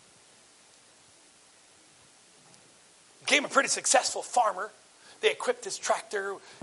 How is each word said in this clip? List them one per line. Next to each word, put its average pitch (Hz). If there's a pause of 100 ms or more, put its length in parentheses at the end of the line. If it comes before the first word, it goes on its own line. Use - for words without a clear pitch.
(3250)
Became 269
a -
pretty 262
successful 196
farmer. 208 (500)
They 214
equipped 240
his 190
tractor, 202 (260)